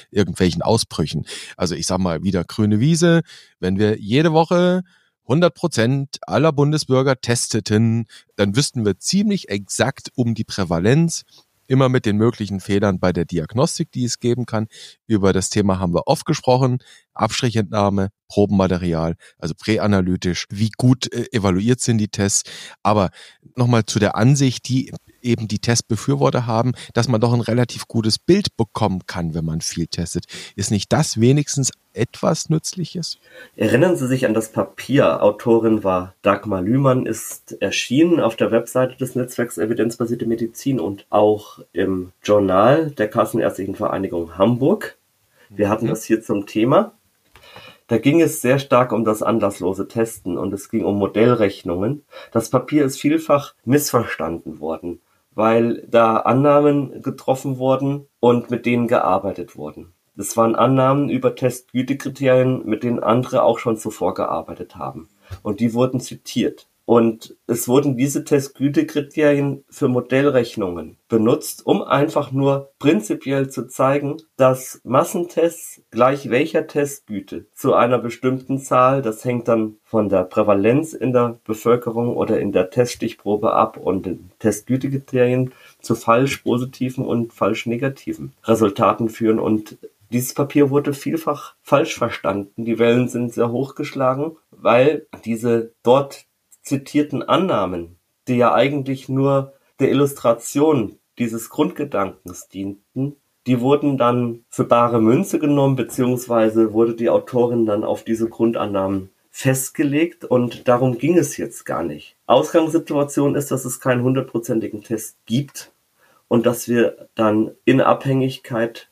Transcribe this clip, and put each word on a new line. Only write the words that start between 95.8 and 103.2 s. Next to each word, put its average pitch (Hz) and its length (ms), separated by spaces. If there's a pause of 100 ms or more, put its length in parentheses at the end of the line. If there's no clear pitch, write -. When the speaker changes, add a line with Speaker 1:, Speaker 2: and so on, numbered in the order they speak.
Speaker 2:
dort 139 440 (400)
zitierten 143 580
Annahmen, 98 720 (320)
die 127 80
ja 117 180
eigentlich 135 540
nur 135 460 (260)
der - 120
Illustration 139 1040 (200)
dieses 117 320
Grundgedankens 139 1000
dienten, 104 640 (320)